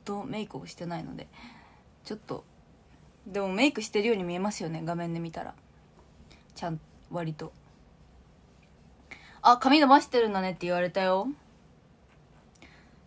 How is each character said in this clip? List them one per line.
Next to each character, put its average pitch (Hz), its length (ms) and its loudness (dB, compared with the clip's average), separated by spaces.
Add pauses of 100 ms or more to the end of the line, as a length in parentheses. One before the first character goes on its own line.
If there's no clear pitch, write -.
と 202 200 -8
メ 214 160 -8
イ 202 60 -10
ク - 120 -14
を 175 80 -16
し - 80 -18
て 175 100 -12
な 170 140 -8
い 160 40 -10
の - 120 -14
で、 - 120 -16 (760)
ち - 80 -12
ょ 214 60 -10
っ - 20 -16
と、 - 260 -12 (800)
で 202 160 -6
も 196 60 -2
メ 196 180 2
イ 285 80 2
ク 220 80 -8
し - 80 -8
て 208 140 0
る 226 40 0
よ 240 60 4
う 202 40 -2
に 185 60 -4
見 175 120 -6
え 180 40 -4
ま 202 120 -2
す - 100 -8
よ 165 80 -6
ね、 160 160 -8
画 170 80 -4
面 170 180 -6
で 165 80 -6
見 165 120 -8
た 165 120 -10
ら。 - 120 -16 (1000)
ち - 100 -16
ゃ 175 60 -4
ん、 160 100 -6 (300)
割 165 240 -6
と。 160 180 -14 (1900)
「あ、 240 160 8
髪 269 220 6
伸 285 80 6
ば 285 140 10
し - 40 -4
て 240 160 2
る 220 80 2
ん 202 40 -4
だ 190 80 -2
ね」 185 100 -2
っ - 40 -4
て 180 120 -8
言 175 60 0
わ 175 80 0
れ 180 100 -2
た 190 100 -2
よ。 190 280 2 (1800)